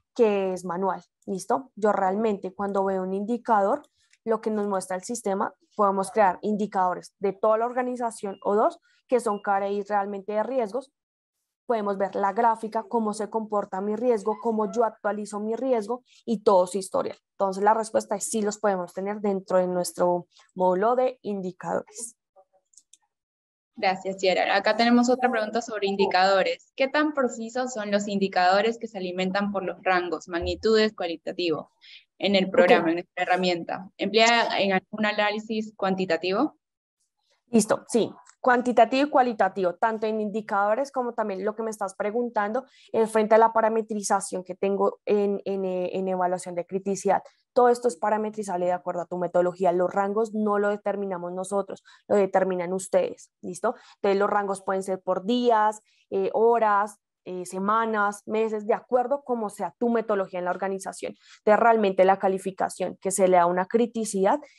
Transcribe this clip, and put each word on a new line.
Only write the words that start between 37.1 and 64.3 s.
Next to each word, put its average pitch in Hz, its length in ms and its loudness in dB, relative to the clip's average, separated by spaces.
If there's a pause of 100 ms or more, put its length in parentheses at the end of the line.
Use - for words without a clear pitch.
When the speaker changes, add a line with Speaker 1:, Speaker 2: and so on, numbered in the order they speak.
Speaker 1:
Listo, - 420 2
sí. - 240 2 (280)
Cuantitativo 247 680 4
y - 20 -10
cualitativo, 208 680 0
tanto 220 320 -2
en 220 120 -2
indicadores 214 680 -2
como 240 220 -4
también 202 320 -6
lo 214 100 -2
que 220 80 -8
me 220 80 -4
estás 202 240 -8
preguntando, 220 720 -4 (280)
eh, 226 140 2
frente 214 300 4
a - 20 8
la 226 140 6
parametrización 214 880 -2
que 180 140 -12
tengo 196 480 0
en, 202 400 0
en, 196 200 -4
eh, 185 280 -4
en 190 160 -4
evaluación 180 480 -4
de 170 100 -6
criticidad. 190 560 -2 (300)
Todo 247 160 6
esto 240 180 2
es 240 100 0
parametrizable 214 680 -2
de 180 60 0
acuerdo 180 300 -6
a 165 40 -8
tu 180 100 -8
metodología. 180 540 2
Los 180 220 0
rangos 202 420 -2
no 208 240 0
lo 202 120 2
determinamos 196 600 -4
nosotros, 190 540 -6 (240)
lo 202 80 4
determinan 190 560 0
ustedes, - 580 -2 (120)
¿listo? 202 340 -6 (220)
Entonces, 196 200 2
los 202 100 2
rangos 202 340 -2
pueden 190 200 -4
ser 185 180 -4
por 185 240 -4
días, 220 560 2 (300)
eh, 190 220 -2
horas, 214 640 2 (260)
eh, 180 220 -10
semanas, 208 800 -2
meses, 214 400 -4
de 214 80 2
acuerdo 247 480 -2
como 226 260 -6
sea 190 300 -8
tu 240 120 0
metodología 214 500 -2
en 180 60 -4
la 180 40 -2
organización. 190 640 -6 (240)
Entonces, 208 220 4
realmente 208 440 4
la 190 140 6
calificación 190 800 -4
que 190 120 -4
se 190 160 4
le 185 80 6
da 175 80 6
a - 20 4
una 180 200 0
criticidad 226 720 0 (180)